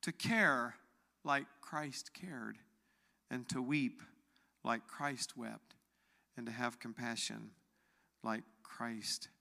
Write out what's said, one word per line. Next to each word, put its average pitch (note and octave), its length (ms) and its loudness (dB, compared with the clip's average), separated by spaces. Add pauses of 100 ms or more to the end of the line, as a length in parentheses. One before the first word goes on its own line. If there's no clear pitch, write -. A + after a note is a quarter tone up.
to E3+ 100 -2
care D3 640 6 (480)
like C#3 220 4 (140)
Christ D3+ 540 -4
cared, A#2 440 -8 (760)
and B2 160 -4
to C3 120 0
weep C3 400 2 (600)
like A#2 240 0
Christ - 500 -4
wept, A2+ 380 -10 (640)
and A#2+ 100 -6
to A2+ 60 -6
have A#2+ 260 0
compassion A2 720 -4 (720)
like A2 220 0 (180)
Christ - 640 -4 (140)